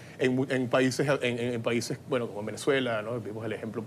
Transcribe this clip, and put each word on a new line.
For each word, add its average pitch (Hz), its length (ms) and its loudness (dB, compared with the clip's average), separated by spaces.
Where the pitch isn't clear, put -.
en 127 180 4
mu-, 131 140 2
en 127 200 2
países, 131 380 4
en, 123 160 0
en, 120 160 -2
en 117 80 -2
países, 120 380 0
bueno, 123 160 0
como 104 160 -6
Venezuela, 113 640 0
¿no? 120 160 -4
Vimos 110 260 -8
el 110 80 -2
ejemplo, 110 340 -6